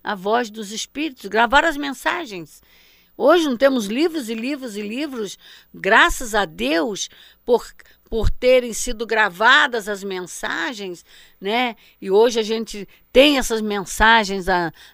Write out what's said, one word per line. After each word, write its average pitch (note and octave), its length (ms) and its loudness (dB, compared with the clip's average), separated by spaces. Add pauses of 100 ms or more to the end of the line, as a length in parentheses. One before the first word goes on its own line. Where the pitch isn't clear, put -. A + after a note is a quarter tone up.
a G#3+ 100 -4
voz G#3 360 -2
dos G#3+ 200 -12
espíritos, C4 600 -8
gravar A#3+ 340 2
as D#4+ 140 -2
mensagens. C#4 840 -8 (560)
Hoje D#4 300 4
não B3+ 100 -2
temos C4 300 2
livros C#4+ 420 -2
e A#3 60 -4
livros B3 420 -8
e G#3 60 -8
livros, A#3 560 -8 (340)
graças A3 640 2
a G#3 100 2
Deus, A3 640 -4 (360)
por, A#3 220 0 (440)
por G#3+ 200 2
terem B3 420 2
sido A#3 340 -6
gravadas A3 840 2
as G3+ 140 -6
mensagens, G3+ 1000 -8 (360)
né? A#3 360 -2 (240)
E F#3+ 100 -6
hoje A3 300 4
a - 20 0
gente G#3+ 460 -6 (240)
tem C#4 260 6
essas A3+ 220 -2
mensagens G3+ 880 2
a, F3 240 0 (220)